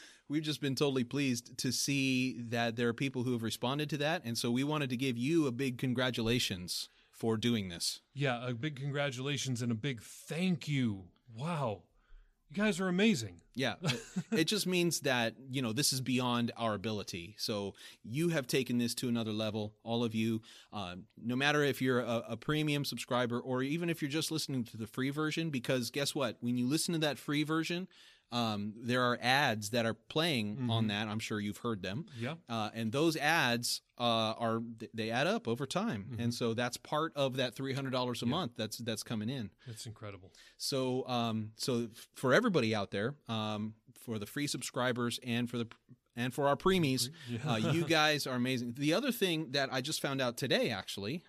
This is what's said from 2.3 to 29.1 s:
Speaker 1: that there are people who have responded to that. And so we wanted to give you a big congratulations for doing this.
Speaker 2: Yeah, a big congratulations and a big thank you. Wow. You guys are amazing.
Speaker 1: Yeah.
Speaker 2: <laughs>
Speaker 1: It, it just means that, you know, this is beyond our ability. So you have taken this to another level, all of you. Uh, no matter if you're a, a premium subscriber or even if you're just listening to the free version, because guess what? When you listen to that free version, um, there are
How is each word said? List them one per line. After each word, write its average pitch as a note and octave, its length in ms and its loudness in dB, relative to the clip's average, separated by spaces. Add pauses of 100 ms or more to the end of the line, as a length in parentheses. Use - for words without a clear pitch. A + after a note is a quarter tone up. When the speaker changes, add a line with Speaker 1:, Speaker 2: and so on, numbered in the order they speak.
Speaker 1:
that A#2 260 0
there A#2+ 140 2
are A#2 40 2
people C3 300 -2
who B2+ 80 0
have A#2 120 0
responded C3+ 480 -2
to D#3 60 0
that. D3+ 280 0
And A#2 120 -4
so A#2+ 140 0
we B2+ 120 2
wanted D3 280 0
to B2 60 0
give B2+ 200 0
you D3 300 2
a B2+ 40 0
big C3 260 -2
congratulations A#2+ 1120 0 (220)
for A2+ 240 0
doing A2 340 2
this. - 300 -4 (140)
Speaker 2:
Yeah, B2+ 340 -2
a B2+ 60 -2
big C#3+ 240 -4
congratulations C3+ 840 -2
and A#2+ 80 0
a A2+ 40 2
big A#2 280 -4
thank F3 640 -2
you. A#2 380 0 (300)
Wow. C3 460 -2 (680)
You F#3+ 140 0
guys G3+ 160 2
are F#3+ 80 0
amazing. F3 540 4 (140)
Speaker 1:
Yeah. A#2+ 240 0
Speaker 2:
<laughs> - 40 -8 (480)
Speaker 1:
It, A3 100 4
it - 40 4
just F3 220 0
means F3 340 2
that, B2 340 2 (140)
you C3+ 120 -2
know, A2+ 120 0
this C3+ 200 2
is C3 80 -2
beyond B2 560 2
our A2+ 180 0
ability. G2 640 -6
So G2+ 360 -2 (300)
you D3+ 260 0
have D#3 180 0
taken B2 300 0
this A#2 180 0
to C3 140 -2
another A2+ 220 0
level, G#2+ 420 -2 (100)
all A#2 200 0
of A2+ 100 -2
you. A2 280 0 (320)
Uh, F#2 220 -8 (260)
no A#2+ 140 -2
matter D3 280 4
if C3+ 180 2
you're B2+ 200 4
a, A#2 280 -2
a A#2 80 -6
premium D3+ 480 0
subscriber A#2+ 540 0
or B2+ 240 -2
even E3+ 260 -2
if D#3+ 120 -2
you're C#3+ 100 -2
just D#3 200 -2
listening C#3 340 -2
to - 120 -12
the A2 100 -6
free C3 240 -2
version, D#3 380 -2
because C3 420 0
guess C#3+ 240 -2
what? C3 260 0
When A#2+ 160 0
you B2 100 2
listen D#3+ 260 2
to D#3+ 60 0
that D3 180 0
free D3 260 0
version, D#3+ 440 -2 (420)
um, G#2+ 460 0
there B2 280 2
are A#2+ 180 4